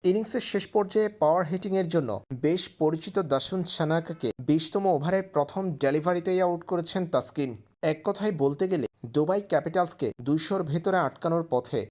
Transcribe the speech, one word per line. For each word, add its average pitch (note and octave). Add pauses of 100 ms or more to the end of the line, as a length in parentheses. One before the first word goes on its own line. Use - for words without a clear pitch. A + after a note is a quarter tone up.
ইনিংসের G#3+
শেষ G3 (100)
পর্যায়ে G#3 (120)
পাওয়ার D#3+
হিটিংয়ের F#3
জন্য D3 (360)
বেশ F3 (200)
পরিচিত D#3+ (160)
দাসুন F#3 (140)
সানাকাকে D#3+ (180)
বিশতম D#3+ (120)
ওভারের F3 (100)
প্রথম F#3 (200)
ডেলিভারিতেই E3+
আউট F3 (100)
করেছেন E3+ (120)
তাসকিন। C3 (400)
এক D#3 (100)
কথায় G3+ (100)
বলতে C#3+
গেলে D#3 (280)
দুবাই D#3+ (100)
ক্যাপিটালসকে E3 (180)
দুইশোর D3+ (100)
ভেতরে E3+ (100)
আটকানোর E3
পথে B2